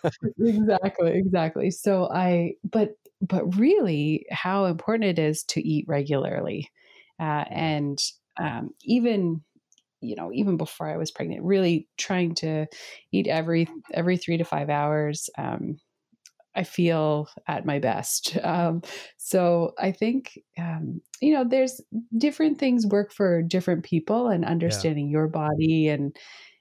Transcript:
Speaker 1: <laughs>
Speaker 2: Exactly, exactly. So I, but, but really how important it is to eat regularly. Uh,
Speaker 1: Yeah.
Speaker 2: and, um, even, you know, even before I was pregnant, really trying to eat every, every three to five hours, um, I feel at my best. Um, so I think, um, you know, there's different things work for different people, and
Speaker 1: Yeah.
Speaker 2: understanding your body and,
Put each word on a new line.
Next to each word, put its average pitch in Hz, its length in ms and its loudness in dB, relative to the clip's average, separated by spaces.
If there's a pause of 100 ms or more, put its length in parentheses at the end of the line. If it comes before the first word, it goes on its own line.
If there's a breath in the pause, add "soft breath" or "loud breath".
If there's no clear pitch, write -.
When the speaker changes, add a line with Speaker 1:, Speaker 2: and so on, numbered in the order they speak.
Speaker 1:
<laughs> - 360 -4
Speaker 2:
Exactly, 202 800 2
exactly. 180 540 0
So 185 380 0
I, 175 440 0 (100)
but, 214 280 0 (300)
but 185 220 0 (140)
really 196 720 2
how 196 360 0
important 208 400 0
it 175 140 2
is 156 260 0
to - 160 -4
eat 156 280 0
regularly. 143 800 -2 (500 soft breath)
Uh, 151 300 -2
Speaker 1:
Yeah. - 100 -8
Speaker 2:
and, 147 400 -2 (420)
um, 120 280 -6 (140)
even, 202 580 0 (600)
you 113 160 -8
know, 85 160 -8
even 175 240 0
before 156 320 -6
I 160 80 -6
was 160 140 -4
pregnant, - 320 -8
really 175 440 2 (100)
trying 175 380 -2
to 156 320 -4 (460 loud breath)
eat 196 140 0
every, 165 420 2 (240)
every 175 240 2
three 170 200 -2
to 165 60 0
five 147 260 -4
hours, 147 680 -2
um, - 400 -6 (800)
I 185 100 -2
feel 156 640 0 (180)
at - 180 -4
my 143 140 0
best. - 640 -2
Um, 170 400 0 (340 loud breath)
so 175 640 2
I 190 120 0
think, 240 460 -2 (200)
um, 165 440 -6 (200)
you 302 120 6
know, 262 140 2
there's 262 320 2 (360)
different 294 440 2
things 247 260 4
work 202 280 2
for 180 280 4
different 175 420 0
people, 208 440 0
and 180 160 2
Speaker 1:
Yeah. - 60 0
Speaker 2:
understanding 156 600 0
your 156 180 2
body 156 600 2
and, 143 280 0 (460 loud breath)